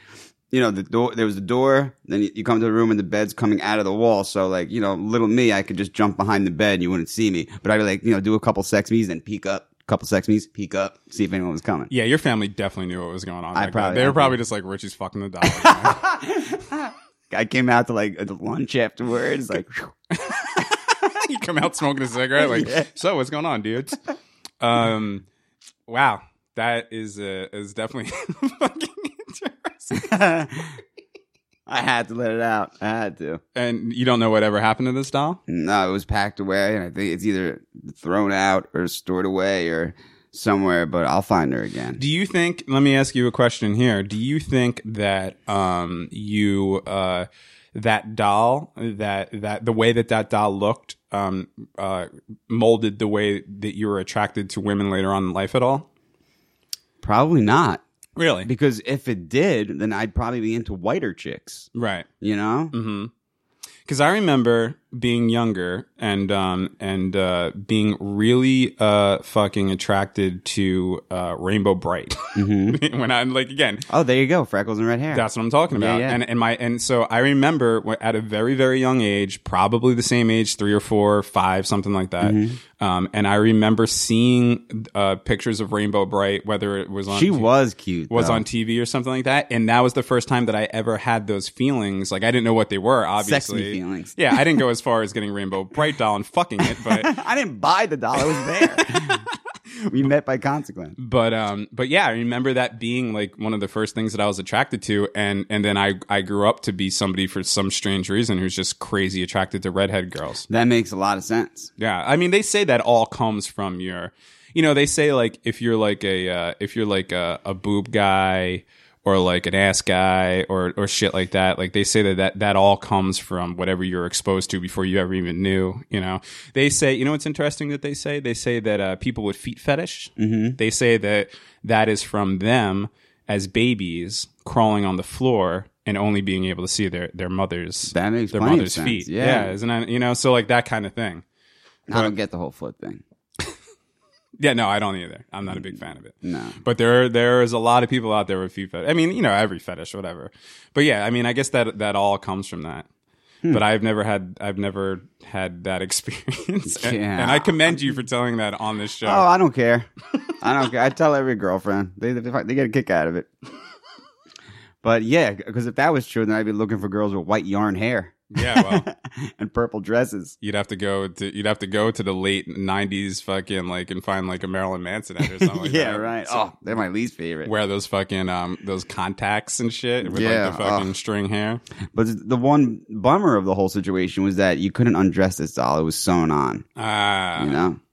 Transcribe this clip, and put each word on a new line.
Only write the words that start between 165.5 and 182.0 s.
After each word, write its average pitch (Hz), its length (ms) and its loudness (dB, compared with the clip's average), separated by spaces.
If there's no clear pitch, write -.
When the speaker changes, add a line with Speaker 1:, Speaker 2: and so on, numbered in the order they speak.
Speaker 1:
if 117 80 -8
that 151 180 2
was 135 140 0
true, 113 180 -2
then 107 120 0
I'd 110 100 -2
be 107 60 -2
looking 107 260 -2
for 101 100 -6
girls 104 240 -2
with 90 140 -4
white 98 180 0
yarn 98 300 0
hair. 107 400 -4
Speaker 2:
Yeah, 123 320 2
well, 196 340 -2
Speaker 1:
<laughs> 131 220 -12
And 104 140 -8
purple 117 280 -2
dresses. 107 600 -2
Speaker 2:
you'd 101 140 -6
have 101 140 -2
to 104 80 -6
go 98 320 -2
to, 98 280 -8
you'd 104 100 -4
have 107 140 0
to 104 60 -6
go 104 240 0
to 110 120 -6
the 95 120 -2
late 98 320 0
nineties 98 760 -4
fucking, 95 460 -6
like, 90 240 -6
and 92 140 -8
find, 95 240 -4
like, 92 160 -8
a - 20 -8
Marilyn 92 380 -4
Manson 95 320 -8
head 147 160 -2
or 92 60 -14
something 180 240 2
like 151 100 -6
Speaker 1:
<laughs> - 20 -6
Yeah, 139 180 0
Speaker 2:
that. 104 80 -4
Speaker 1:
right. 113 280 -6
Speaker 2:
So 120 100 -6
Speaker 1:
Oh, 107 140 -2
they're 110 140 -6
my 104 120 -2
least 110 260 -6
favorite. 82 340 -8
Speaker 2:
wear 107 180 0
those 98 200 -4
fucking, 95 420 -2
um, 90 360 -4
those 95 200 -6
contacts 98 760 -4
and 117 120 -2
shit 120 400 -4
with, 98 80 -2
Speaker 1:
Yeah, 110 280 2
Speaker 2:
like, 90 100 -4
the 104 60 -2
fucking 98 260 0
Speaker 1:
ugh. 95 60 -6
Speaker 2:
string 104 320 -2
hair. 107 320 -2
Speaker 1:
But 110 140 2